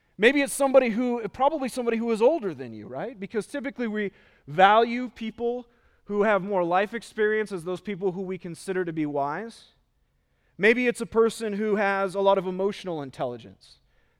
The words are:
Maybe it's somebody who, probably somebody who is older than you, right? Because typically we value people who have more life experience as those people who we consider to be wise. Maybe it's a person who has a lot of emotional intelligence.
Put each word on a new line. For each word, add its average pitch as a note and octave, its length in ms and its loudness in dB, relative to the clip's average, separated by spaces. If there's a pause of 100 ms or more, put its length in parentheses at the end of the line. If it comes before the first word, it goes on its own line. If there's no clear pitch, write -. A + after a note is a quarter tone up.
(180)
Maybe C#4 240 6
it's C4+ 120 -2
somebody C4 360 4
who, A#3+ 400 -2
probably C4+ 400 0
somebody A#3 280 -2
who A#3 140 -2
is G#3+ 80 0
older A#3 360 2
than B2 180 -12
you, G#2 140 -14
right? G3 320 -10
Because G3+ 260 -6
typically B3 420 -6
we G#3 240 -4 (360)
value A3+ 640 4
people A#3 580 -6 (380)
who G3+ 180 0
have G#3 180 2
more F#3+ 220 0
life F#3+ 320 0
experience G#3+ 560 -2
as F3+ 120 -8
those F3 160 -6
people G3 340 -4
who F#3+ 80 -8
we F#3 180 -6
consider F#3 440 -6
to E3+ 80 -6
be D#3+ 140 -2
wise. D3 720 -6 (840)
Maybe A#3 300 4
it's A#3 120 0
a A#3 60 -6
person A3 480 0
who G#3 220 -2
has G3 400 0
a G3 60 -2
lot G3 180 6
of F3+ 80 -2
emotional F#3 560 -4
intelligence. A#2+ 760 -10 (420)